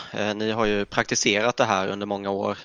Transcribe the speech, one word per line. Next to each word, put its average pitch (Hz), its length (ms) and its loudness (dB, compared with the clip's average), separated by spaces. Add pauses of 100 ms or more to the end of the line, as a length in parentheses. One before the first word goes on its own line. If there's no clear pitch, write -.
(140)
Eh, 107 220 -2
ni 110 160 -2
har 110 140 0
ju 104 200 0
praktiserat 113 720 2
det 127 80 4
här 98 220 2
under 101 180 -4
många 101 240 -2
år, 101 360 -2